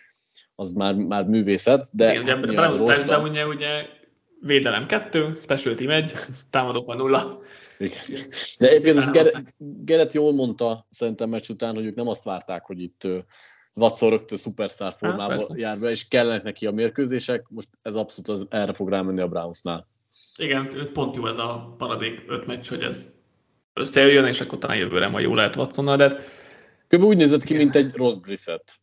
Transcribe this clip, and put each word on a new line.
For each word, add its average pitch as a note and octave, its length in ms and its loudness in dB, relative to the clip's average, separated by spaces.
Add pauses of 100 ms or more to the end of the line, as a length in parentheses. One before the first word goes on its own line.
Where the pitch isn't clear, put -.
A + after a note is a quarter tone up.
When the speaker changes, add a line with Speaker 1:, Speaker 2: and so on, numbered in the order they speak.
(540)
Speaker 1:
az F#2+ 180 -10
már, G2 220 0
már G2 320 -2
művészet, A2 680 2
de A2 200 4
Speaker 2:
Igen, A#2 140 -2
Speaker 1:
hát - 100 2
Speaker 2:
ugye, - 100 -4
Speaker 1:
nyilván A2 200 4
Speaker 2:
Browns - 220 2
Speaker 1:
rozsda. C#3+ 160 4
Speaker 2:
touchdown-je, D3+ 420 0
ugye, D3 400 -6 (540)
védelem C3 460 2
kettő, D#3+ 480 -2
special - 400 -2
team B2+ 160 -4
egy, D#3 220 0 (380)
támadók B2 360 0
van B2 100 -8
nulla. C3 440 0 (380)
Speaker 1:
Igen. - 420 -8 (380)
De B2+ 100 8
egyébként D3+ 280 8
ez C#3 80 4
Speaker 2:
Szépen C#3+ 180 6
Speaker 1:
Gere-, D#3 120 8
Speaker 2:
hozták. D3 240 -12
Speaker 1:
Gerett D#3 540 0
jól D3+ 200 2
mondta A#2 580 -2
szerintem A2+ 380 -4
meccs A2+ 200 -6
után, A2+ 260 -6
hogy A2 100 -6
ők G#2+ 100 -8
nem A#2+ 140 -4
azt G#2 160 -6
várták, F#2 400 -8
hogy F#2 160 -14
itt, - 240 -12
ö, F#2 140 -4 (560)
Watson A2+ 360 4
rögtön G#2+ 280 -2
szupersztár G2 520 -8
Speaker 2:
Há, - 60 -14
Speaker 1:
formába G2+ 380 -4
Speaker 2:
persze. - 220 -6
Speaker 1:
jár A2 220 -8
be, A#2 120 -4
és A2+ 180 -8
kellenek A#2 340 0
neki G#2 240 -8
a G#2 40 -2
mérkőzések. A#2+ 800 -4
Most G#2+ 200 -16 (140)
ez G#2+ 120 -8
abszolút G#2+ 340 -8
az, G2 220 -6
erre G2+ 220 -2
fog F#2+ 160 -6
rámenni F#2+ 320 -2
a F2+ 80 -2
Brownsnál. E2+ 640 -8 (460)
Speaker 2:
Igen, C3+ 560 -6
pont B2+ 240 -4
jó A2+ 100 -6
ez A2+ 100 -6
a A#2 420 -8
maradék A2+ 480 -8
öt A#2+ 200 -8
meccs, B2+ 220 -10
hogy A#2+ 140 -10
ez - 300 -10 (600)
összejöjjön, C#3 540 4
és B2+ 140 -2
akkor - 180 -10
talán - 180 -4
jövőre F#2 320 0
majd - 160 -4
jó A#2+ 100 0
lehet G#2 220 2
Watsonnal, C#3 400 -2
de C#3 60 6
hát C#3 200 4 (640)
Speaker 1:
Kb. F3 140 6
úgy G#3+ 140 6
nézett D3+ 260 4
ki, - 120 -2
Speaker 2:
Igen. D3+ 80 2
Speaker 1:
mint C#3+ 120 4
egy C#3 220 2
rossz B2 200 0
Brissett. F#2 680 -12